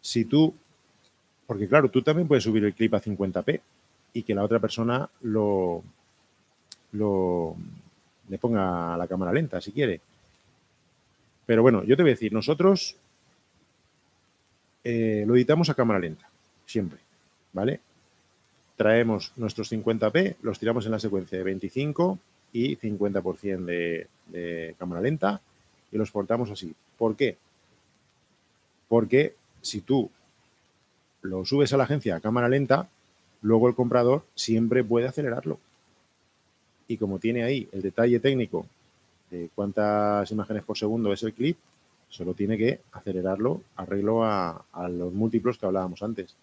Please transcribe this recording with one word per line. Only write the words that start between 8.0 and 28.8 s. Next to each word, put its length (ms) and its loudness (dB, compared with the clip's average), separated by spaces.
le 100 -8
ponga 580 -2
la 100 -4
cámara 260 -4
lenta, 280 -2
si 100 -14
quiere. 300 -2
Pero 160 6
bueno, 200 6
yo 140 6
te 60 4
voy 80 6
a 40 4
decir, 160 -4
nosotros, 640 2
eh, 420 0
lo 80 4
editamos 360 6
a 40 0
cámara 240 2
lenta, 300 -6
siempre, 320 -4
¿vale? 260 -2
Traemos 600 2
nuestros 340 -6
cincuenta 400 0
P, 320 0
los 160 -4
tiramos 260 -2
en 80 -4
la 60 -2
secuencia 400 -4
de 60 -4
veinticinco 720 -2
y 240 -2
cincuenta 460 -4
por 160 -6
cien 260 -6
de, 420 -4
de 520 -10
cámara 220 -8
lenta 400 -2
y 60 -8
los 140 -2
portamos 400 -4
así. 240 -12
¿Por 180 0
qué? 220 -2